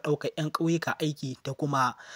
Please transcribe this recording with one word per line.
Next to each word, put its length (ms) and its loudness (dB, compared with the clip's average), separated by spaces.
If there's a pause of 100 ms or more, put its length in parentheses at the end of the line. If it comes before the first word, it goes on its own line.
ɗaukar 340 0
'yan 140 -2
ƙauyuka 500 0
aiki 220 -2 (200)
da 100 -6
kuma 420 2 (200)